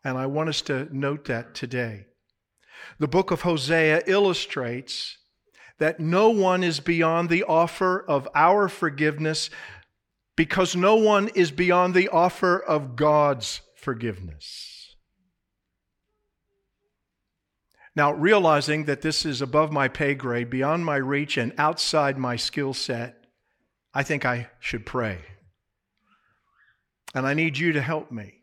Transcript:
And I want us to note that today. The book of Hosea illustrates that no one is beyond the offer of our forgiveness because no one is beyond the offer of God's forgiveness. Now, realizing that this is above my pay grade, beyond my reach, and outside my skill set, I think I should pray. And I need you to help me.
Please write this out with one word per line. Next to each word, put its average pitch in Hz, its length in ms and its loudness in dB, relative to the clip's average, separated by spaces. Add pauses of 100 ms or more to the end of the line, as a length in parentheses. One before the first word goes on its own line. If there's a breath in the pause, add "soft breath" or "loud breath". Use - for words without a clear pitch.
And 131 140 -4
I 131 80 -4
want 151 240 -2
us 147 140 -4
to 143 280 -4
note 143 340 -4
that 117 300 -8
today. 117 520 -8 (920 loud breath)
The 151 80 0
book 185 240 2
of 170 120 -4
Hosea 160 600 2
illustrates 170 1120 -2 (600 soft breath)
that 160 220 0
no 180 300 4
one 185 320 2
is 160 200 0
beyond 165 480 2
the 175 140 2
offer 170 640 2
of 139 300 0
our 185 320 6
forgiveness 151 800 -2 (880 loud breath)
because 180 400 0
no 190 200 4
one 214 340 4
is 175 220 2
beyond 180 420 2
the 185 160 4
offer 180 540 2
of 143 320 -2
God's 147 680 2 (140)
forgiveness. 98 1200 -10 (3000 soft breath)
Now, 147 180 2
realizing 156 720 4
that 143 160 -4
this 156 240 -2
is 135 160 -4
above 151 300 0
my 135 180 0
pay 143 260 -2
grade, 120 340 -4
beyond 143 360 -2
my 147 100 -2
reach, 139 420 -2
and 120 200 -2
outside 151 600 0
my 123 200 -4
skill 135 360 -4
set, 120 520 -8 (680)
I 139 80 -2
think 139 240 -2
I 120 240 -2 (100)
should - 260 -8
pray. 110 340 -6 (1900)
And 131 140 -2
I 139 60 0
need 156 240 -2
you 165 160 0
to 147 80 0
help 151 300 -4
me. 104 320 -12